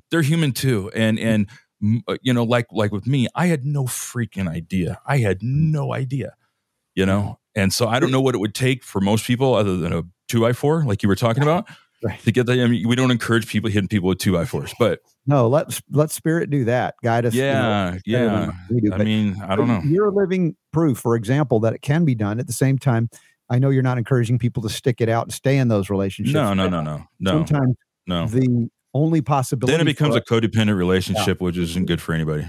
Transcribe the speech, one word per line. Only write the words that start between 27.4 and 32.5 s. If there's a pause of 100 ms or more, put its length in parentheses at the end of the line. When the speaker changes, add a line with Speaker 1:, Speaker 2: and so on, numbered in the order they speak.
Speaker 1:
No.
Speaker 2:
the (260)
only
possibility
Speaker 1:
Then
it
becomes
Speaker 2:
for
Speaker 1:
a
codependent
relationship,
Speaker 2:
Yeah.
Speaker 1:
which
isn't
good
for
anybody.